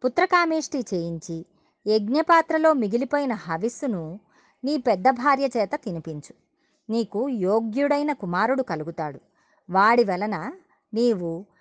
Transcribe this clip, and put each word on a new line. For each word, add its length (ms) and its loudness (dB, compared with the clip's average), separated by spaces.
పుత్రకామేష్టి 760 2
చేయించి, 520 -6
యజ్ఞపాత్రలో 840 2
మిగిలిపోయిన 600 0
హవిస్సును 880 -6
నీ 120 -2
పెద్ద 320 2
భార్య 480 2
చేత 180 0
తినిపించు. 600 -8
నీకు 380 -2
యోగ్యుడైన 840 0
కుమారుడు 500 0
కలుగుతాడు. 580 -6
వాడి 340 6
వలన 480 -4
నీవు 500 0